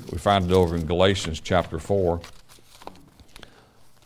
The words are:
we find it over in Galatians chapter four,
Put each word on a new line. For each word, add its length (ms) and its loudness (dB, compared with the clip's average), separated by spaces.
we 60 -8
find 280 2
it 80 0
over 220 4
in 100 -2
Galatians 540 0
chapter 400 -2
four, 420 0